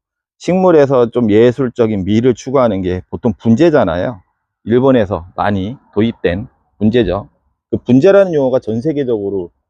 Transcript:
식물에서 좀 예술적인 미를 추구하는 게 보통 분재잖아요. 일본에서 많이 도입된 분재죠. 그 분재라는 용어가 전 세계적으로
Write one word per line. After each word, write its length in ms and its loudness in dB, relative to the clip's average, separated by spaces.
식물에서 720 2
좀 200 0
예술적인 720 0
미를 300 0
추구하는 480 -2
게 260 -4
보통 300 -4
분재잖아요. 840 0
일본에서 720 0
많이 400 -4
도입된 540 -2
분재죠. 520 0
그 80 -4
분재라는 560 2
용어가 240 0
전 240 -6
세계적으로 680 -4